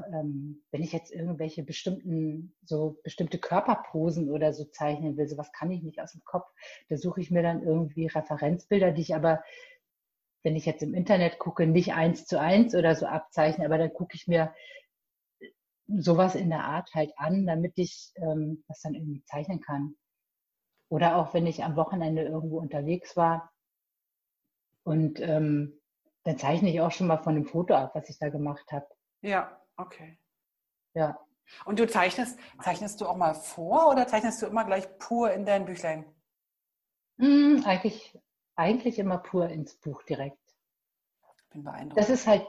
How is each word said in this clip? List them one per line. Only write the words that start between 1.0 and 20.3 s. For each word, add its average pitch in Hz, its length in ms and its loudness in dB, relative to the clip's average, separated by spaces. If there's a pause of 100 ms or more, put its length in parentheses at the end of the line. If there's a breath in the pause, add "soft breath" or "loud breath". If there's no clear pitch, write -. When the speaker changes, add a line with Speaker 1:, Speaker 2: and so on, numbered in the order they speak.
Speaker 1:
irgendwelche 160 520 -6
bestimmten, 160 1000 -6
so 156 400 -4
bestimmte 165 360 -6
Körperposen 170 920 -2
oder 156 220 0
so 151 120 -10
zeichnen 147 520 -4
will, 147 100 0
sowas 147 240 -10
kann 170 200 -6
ich 175 120 -6
nicht 156 180 -12
aus 143 120 -12
dem 160 120 -20
Kopf, - 220 -6 (420 loud breath)
da 151 80 -2
suche 175 240 -4
ich 165 100 -4
mir 175 120 2
dann 170 200 0
irgendwie 160 440 0
Referenzbilder, 160 840 0
die 151 100 -2
ich 180 140 -2
aber, 165 280 2 (1000 loud breath)
wenn 156 120 0
ich 156 100 -4
jetzt - 160 -2
im 151 120 -4
Internet 180 460 2
gucke, 170 280 0
nicht 175 260 4
eins 165 320 2
zu 165 140 0
eins 196 340 6
oder 165 220 6
so - 100 -4
abzeichne, 156 600 0
aber 156 120 2
dann 160 160 2
gucke - 220 -8
ich - 120 -12
mir 165 260 2 (1300 loud breath)
sowas 180 480 4
in 185 140 0
der 160 140 -2
Art 160 300 -4
halt 151 240 0
an, 185 280 0
damit 170 320 0
ich, - 380 -4
ähm, 156 520 -4
das 156 140 -16
dann 151 140 -6
irgendwie 147 300 -8
zeichnen 165 340 -8
kann. 143 360 -6 (920)